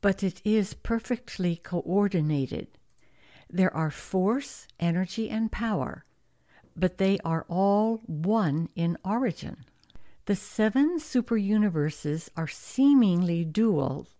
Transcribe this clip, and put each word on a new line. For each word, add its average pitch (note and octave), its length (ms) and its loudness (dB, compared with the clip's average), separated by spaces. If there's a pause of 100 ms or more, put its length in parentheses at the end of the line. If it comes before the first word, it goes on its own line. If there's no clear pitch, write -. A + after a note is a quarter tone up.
but G3 220 0
it F#3+ 200 -4
is G#3 300 0
perfectly A3 840 -4
coordinated. E3+ 1080 -2 (840)
There F#3 260 2
are D#3 140 0
force, G3+ 760 -2 (140)
energy, F3+ 480 -2
and A3 240 -2
power, G#3 540 -4 (680)
but F3+ 220 0
they F#3+ 300 2
are E3 240 -2
all G3+ 560 2
one E3 680 0
in E3+ 300 0
origin. A3 640 -4 (580)
The G3+ 120 0
seven C4+ 640 2
superuniverses G3 1400 0
are D#3+ 100 -4
seemingly F#3 960 4
dual. D3+ 640 0 (100)